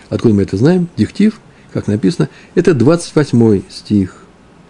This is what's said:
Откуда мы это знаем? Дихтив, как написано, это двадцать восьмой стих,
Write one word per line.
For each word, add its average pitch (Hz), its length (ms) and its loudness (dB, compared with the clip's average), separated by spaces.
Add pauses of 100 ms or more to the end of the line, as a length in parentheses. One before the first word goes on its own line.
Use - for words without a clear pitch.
Откуда 110 240 0
мы 98 100 2
это 92 140 -6
знаем? 170 380 0
Дихтив, - 440 -2 (320)
как 110 160 -8
написано, 151 420 -2 (260)
это 180 180 2
двадцать 147 420 0
восьмой 117 540 2
стих, - 480 -4 (520)